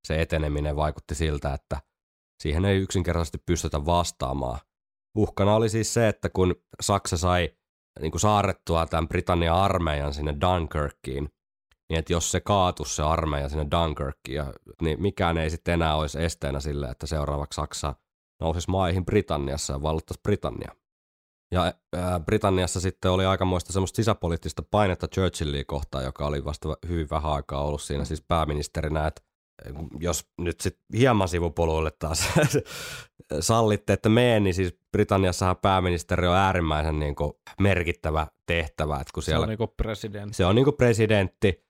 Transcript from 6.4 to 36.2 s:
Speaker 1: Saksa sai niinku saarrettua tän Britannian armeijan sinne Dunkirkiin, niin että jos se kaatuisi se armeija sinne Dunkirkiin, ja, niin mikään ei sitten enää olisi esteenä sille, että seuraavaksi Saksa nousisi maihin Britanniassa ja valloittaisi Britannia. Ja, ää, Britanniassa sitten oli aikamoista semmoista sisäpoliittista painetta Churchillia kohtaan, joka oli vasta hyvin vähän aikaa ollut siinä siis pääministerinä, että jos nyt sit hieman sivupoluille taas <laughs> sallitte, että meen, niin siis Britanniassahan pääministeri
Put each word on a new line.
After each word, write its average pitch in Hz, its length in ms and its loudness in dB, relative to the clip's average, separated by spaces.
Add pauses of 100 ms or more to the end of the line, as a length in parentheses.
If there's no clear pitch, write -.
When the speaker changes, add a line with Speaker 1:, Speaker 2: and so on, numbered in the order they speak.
Speaker 1:
Saksa 98 360 0
sai 90 340 2 (500)
niinku 80 180 -4
saarrettua 95 680 2
tän 80 220 0
Britannian 85 480 2
armeijan 80 580 0
sinne 73 260 -4
Dunkirkiin, 76 880 -2 (600)
niin 82 80 0
että 80 140 -4
jos 85 180 0
se 87 100 0
kaatuisi 90 540 0
se 76 80 -2
armeija 76 460 0
sinne 76 220 -2
Dunkirkiin, 73 680 -2
ja, 71 160 -6 (300)
niin 78 200 0
mikään 87 360 0
ei 80 120 0
sitten 85 240 -2
enää 80 220 2
olisi 76 260 -2
esteenä 69 380 -4
sille, 71 300 -6
että 73 160 -10
seuraavaksi 73 500 -4
Saksa 71 380 -6 (460)
nousisi 82 300 -2
maihin 92 340 2
Britanniassa 71 680 -2
ja 69 100 -4
valloittaisi 78 400 -4
Britannia. - 500 -4 (800)
Ja, 90 220 0 (180)
ää, 90 280 -2
Britanniassa 95 600 2
sitten 92 300 -2
oli 95 160 4
aikamoista 92 460 0
semmoista 95 240 0
sisäpoliittista 85 680 -2
painetta 92 460 0
Churchillia 76 580 -2
kohtaan, 69 380 -6
joka 69 220 -4
oli 73 180 -2
vasta 73 320 -6 (120)
hyvin 80 220 -2
vähän 78 220 -2
aikaa 71 320 -4
ollut 73 180 -4
siinä 71 220 -4
siis 78 180 -8
pääministerinä, 78 840 -2
että - 160 -6 (760)
jos 85 380 -4
nyt 85 220 -4
sit - 180 -4 (140)
hieman 107 360 4
sivupoluille 80 640 0
taas 80 380 -4 (540)
<laughs> - 580 -10
sallitte, 107 520 2
että 98 160 2
meen, 113 360 6
niin 92 100 2
siis 92 240 -2 (140)
Britanniassahan 95 640 2
pääministeri 90 720 2